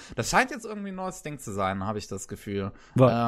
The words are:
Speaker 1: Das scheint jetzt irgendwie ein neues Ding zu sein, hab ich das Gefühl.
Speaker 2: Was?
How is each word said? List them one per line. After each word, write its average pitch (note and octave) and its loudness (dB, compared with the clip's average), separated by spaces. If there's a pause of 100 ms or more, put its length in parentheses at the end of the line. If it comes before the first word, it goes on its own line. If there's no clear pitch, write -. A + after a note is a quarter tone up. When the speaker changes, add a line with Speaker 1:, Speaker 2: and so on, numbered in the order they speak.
(160)
Speaker 1:
Das - -2
scheint B3 4
jetzt C4+ -10
irgendwie G3+ -8
ein F#3 -8
neues F#3 -6
Ding D3 -8
zu - -10
sein, G2 0
hab G#2+ -2
ich G2+ -6
das G2 -8
Gefühl. G2 -4 (240)
Speaker 2:
Was? B2+ 10 (160)